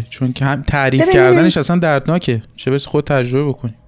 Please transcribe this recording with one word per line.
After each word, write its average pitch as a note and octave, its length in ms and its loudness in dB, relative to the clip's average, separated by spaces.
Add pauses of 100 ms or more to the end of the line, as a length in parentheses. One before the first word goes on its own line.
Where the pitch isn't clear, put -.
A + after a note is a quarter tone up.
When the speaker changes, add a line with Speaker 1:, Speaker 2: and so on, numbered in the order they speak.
Speaker 1:
چون B2+ 240 -4
که C3+ 120 -4
هم C#3 160 -2
تعریف C3+ 400 0
Speaker 2:
ببین. F4+ 120 2
Speaker 1:
کردنش - 440 4
اصلاً E3+ 200 0
دردناکه، D#3 640 -2 (140)
چه - 160 -6
برسه C#3 180 -2
خود D3+ 180 -2
تجربه C3+ 420 0
بکنی. B2 240 -8 (140)